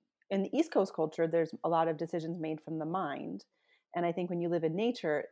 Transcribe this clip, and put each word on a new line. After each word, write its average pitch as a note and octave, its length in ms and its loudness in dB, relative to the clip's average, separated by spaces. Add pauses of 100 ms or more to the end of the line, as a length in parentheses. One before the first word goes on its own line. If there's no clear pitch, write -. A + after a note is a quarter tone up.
(280)
in G3 140 0
the - 100 -2
East D#4+ 200 2
Coast G3 220 2
culture, D#3+ 340 0
there's E3 340 2
a D#3+ 60 0
lot E3 200 4
of D#3+ 80 0
decisions E3 420 -4
made D#3 220 -4
from D#3+ 200 -6
the D3+ 40 -4
mind. D#3+ 600 -4 (500)
And F3 100 0
I E3+ 80 2
think F3+ 160 -2
when F3 120 -2
you E3+ 100 0
live E3+ 140 2
in D#3+ 120 2
nature, G3 560 0